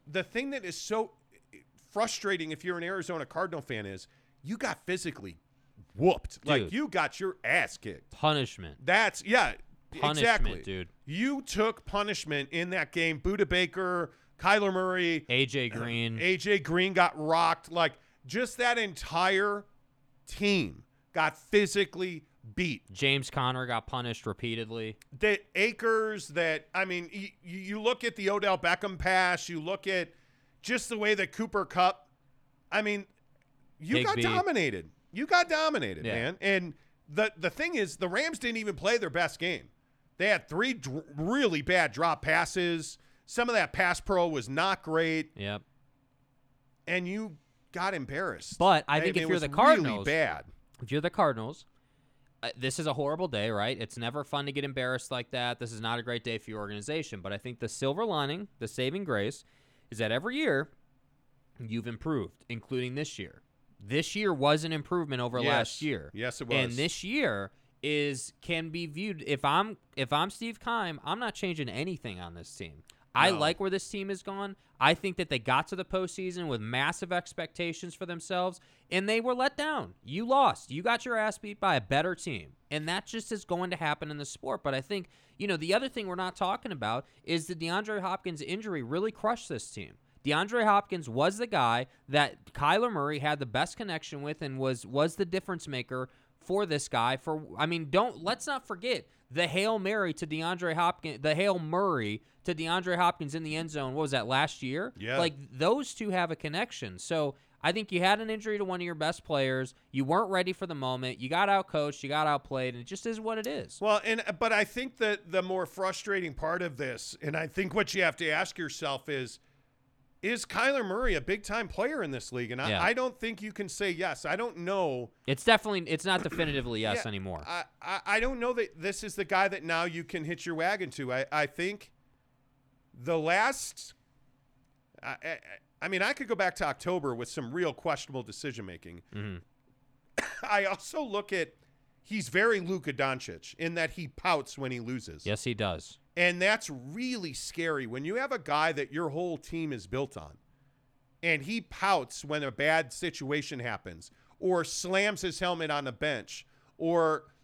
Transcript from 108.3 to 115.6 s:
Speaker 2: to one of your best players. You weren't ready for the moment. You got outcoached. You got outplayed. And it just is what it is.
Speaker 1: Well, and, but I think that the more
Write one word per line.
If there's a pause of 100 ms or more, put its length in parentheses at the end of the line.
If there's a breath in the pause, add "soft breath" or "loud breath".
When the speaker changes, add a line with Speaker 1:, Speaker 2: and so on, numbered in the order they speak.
Speaker 2:
to
one
of
your
best
players. (180 soft breath)
You
weren't
ready
for
the
moment.
You
got
outcoached.
You
got
outplayed.
And
it
just
is
what
it
is.
Speaker 1:
Well,
and, (160)
but
I
think
that
the
more